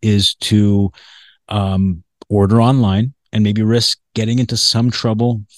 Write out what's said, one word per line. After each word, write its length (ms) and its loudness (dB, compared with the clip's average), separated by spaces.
is 320 0
to, 560 2
um, 540 -2
order 320 2
online 540 2
and 120 2
maybe 180 0
risk 360 0
getting 240 -2
into 180 -2
some 340 0
trouble 540 -2